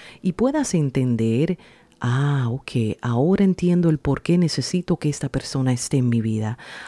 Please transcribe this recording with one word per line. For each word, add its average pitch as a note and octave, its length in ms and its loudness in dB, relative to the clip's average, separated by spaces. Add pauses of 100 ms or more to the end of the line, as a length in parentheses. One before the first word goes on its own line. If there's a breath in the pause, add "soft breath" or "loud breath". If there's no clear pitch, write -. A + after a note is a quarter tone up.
(200 loud breath)
y F#3 120 -2
puedas C#4 420 0
entender, B2+ 840 0 (440 soft breath)
"Ah, C3+ 480 0
ok, A2+ 540 -4
ahora D3+ 420 2
entiendo F3 460 2
el D#3 80 2
por C#3 240 -2
qué F3 160 2
necesito F3 580 -2
que D3+ 120 -2
esta C#3+ 200 -4
persona C3 440 -2
esté B2+ 260 0
en B2 100 2
mi A#2 120 2
vida. A2 380 -2 (280 loud breath)